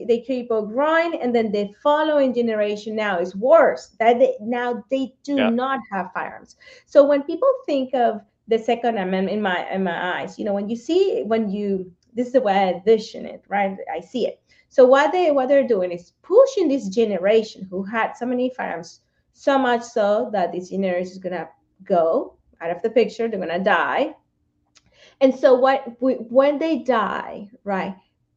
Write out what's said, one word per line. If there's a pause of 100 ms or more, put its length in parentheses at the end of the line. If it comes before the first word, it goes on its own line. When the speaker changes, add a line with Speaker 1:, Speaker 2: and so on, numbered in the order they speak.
Speaker 1:
they
keep
on
growing,
and
then
the (100)
following
generation
now
is
worse,
that
they,
now
they
do
Speaker 2:
Yeah.
Speaker 1:
not (120)
have
firearms. (300)
So
when
people (180)
think
of (280)
the
Second
Amendment,
in
my,
in
my
eyes,
you
know,
when
you
see,
when
you, (240)
this
is
the
way (200)
I
vision
it,
right? (180)
I
see
it. (260)
So
what
they,
what
they're
doing
is (100)
pushing
this
generation
who
had
so
many
firearms, (320)
so
much
so
that
this
generation
is
gonna (360)
go (260)
out
of
the
picture,
they're
gonna
die. (1080)
And
so
what
we,
when
they
die, (160)
right, (420)